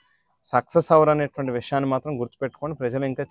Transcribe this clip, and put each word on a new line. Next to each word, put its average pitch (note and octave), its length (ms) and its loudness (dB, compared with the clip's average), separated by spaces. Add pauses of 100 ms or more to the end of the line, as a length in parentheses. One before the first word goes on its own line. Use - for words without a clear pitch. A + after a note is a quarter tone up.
(440)
సక్సెస్ D3+ 480 0
అవ్వరనేటువంటి D3+ 600 2
విషయాన్ని C3+ 380 -2
మాత్రం C3 300 -4
గుర్తుపెట్టుకోండి. C#3 560 -6
ప్రజలు C3 280 -4
ఇంకా C3+ 260 -4